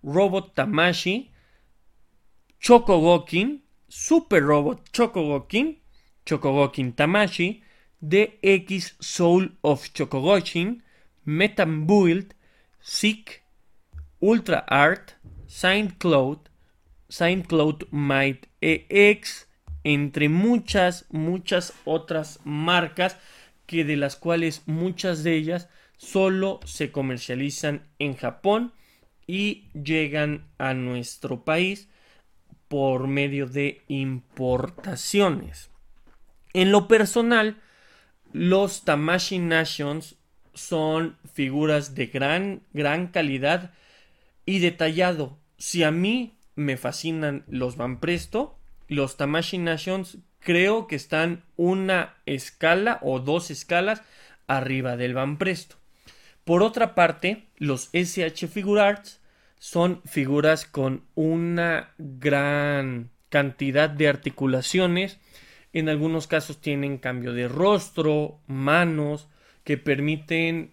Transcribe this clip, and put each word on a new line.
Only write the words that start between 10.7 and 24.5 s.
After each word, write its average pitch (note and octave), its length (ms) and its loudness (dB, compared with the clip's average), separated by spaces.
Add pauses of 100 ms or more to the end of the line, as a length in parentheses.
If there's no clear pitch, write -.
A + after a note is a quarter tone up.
Metam D#3+ 600 0
Build, G3 480 4 (460)
Seek, - 640 -4 (760)
Ultra F#3+ 480 2
Art, D3 460 2 (340)
Saint F#3+ 500 -2
Cloud, D3 400 2 (720)
Saint F3 380 0
Cloud D#3 420 0
Might C#3 560 0 (160)
E D#3+ 280 0
X, G#3 580 2 (360)
entre D3 460 2
muchas, F#3 800 2
muchas F3+ 640 -4 (100)
otras D#3+ 600 -4
marcas E3 720 0 (480)
que E3 180 -2
de D3 140 -2
las C#3+ 180 -2
cuales E3 520 -2